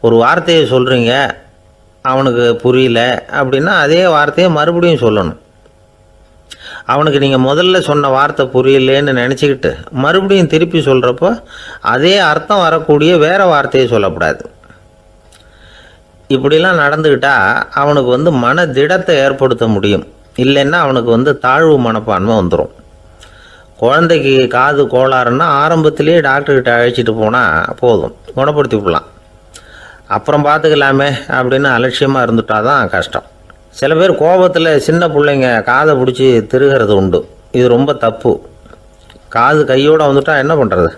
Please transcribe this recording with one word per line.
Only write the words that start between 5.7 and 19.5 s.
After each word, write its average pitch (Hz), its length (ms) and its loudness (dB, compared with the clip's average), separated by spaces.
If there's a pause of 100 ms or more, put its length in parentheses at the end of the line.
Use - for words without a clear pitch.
அவனுக்கு 139 340 0
நீங்க 135 340 0
முதல்ல 180 280 2
சொன்ன 147 260 -2
வார்த்தை 139 380 0
புரியலேன்னு 135 680 0
நினச்சிக்கிட்டு 127 640 -2 (160)
மறுபடியும் 180 560 0
திருப்பி 170 320 -2
சொல்றப்போ 131 640 -2 (380)
அதே 151 360 -2
அர்த்தம் 170 420 0
வரக்கூடிய 160 580 0
வேற 175 280 2
வார்த்தையை 135 440 0
சொல்லக்கூடாது. 85 600 -2 (1800)
இப்படிலாம் 156 500 2
நடந்துக்கிட்டா 139 920 0
அவனுக்கு 143 380 0
வந்து 143 220 0
மன 139 360 0
திடத்தை 151 480 0
ஏற்படுத்த 135 520 0